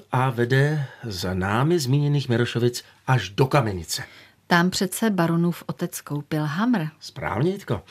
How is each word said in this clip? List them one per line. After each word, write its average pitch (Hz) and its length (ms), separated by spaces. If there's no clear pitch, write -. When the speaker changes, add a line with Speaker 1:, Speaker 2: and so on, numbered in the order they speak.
Speaker 1:
a 131 180
vede 135 560
z 95 320
námi 117 440
zmíněných 143 500
Mirošovic 120 540
až 131 220
do - 160
Kamenice. 110 580
Speaker 2:
Tam 175 220
přece 202 400
baronův 170 580
otec - 340
koupil 147 440
hamr. 190 400
Speaker 1:
Správně, 107 520
Jitko. 139 400